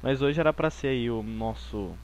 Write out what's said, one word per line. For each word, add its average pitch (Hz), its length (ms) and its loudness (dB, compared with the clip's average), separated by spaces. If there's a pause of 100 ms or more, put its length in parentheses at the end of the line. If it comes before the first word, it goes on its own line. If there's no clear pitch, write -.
mas 131 180 2
hoje 143 180 2
era 156 140 6
pra 156 160 2
ser - 200 -2
aí 123 200 2
o 113 140 0
nosso 110 800 -4